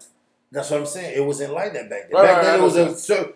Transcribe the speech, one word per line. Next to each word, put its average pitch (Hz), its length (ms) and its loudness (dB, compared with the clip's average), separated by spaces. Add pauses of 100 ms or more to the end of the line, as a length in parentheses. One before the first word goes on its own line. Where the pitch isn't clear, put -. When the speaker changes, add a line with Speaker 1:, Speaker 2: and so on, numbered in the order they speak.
(520)
Speaker 1:
That's 139 200 -8
what 147 80 0
I'm 147 60 -8
saying. 165 320 -8
It 139 80 0
wasn't 139 280 -6
like 190 200 -6
that 113 160 -10
back 104 200 -10
then. - 40 -10
Speaker 2:
Right, 190 140 6
Speaker 1:
Back 180 100 6
Speaker 2:
right, 170 60 2
Speaker 1:
then 160 100 2
Speaker 2:
right, 170 60 2
Speaker 1:
it 185 40 4
was 170 140 2
Speaker 2:
right. 170 100 4
Speaker 1:
a - 80 -6
cer-, 190 400 -4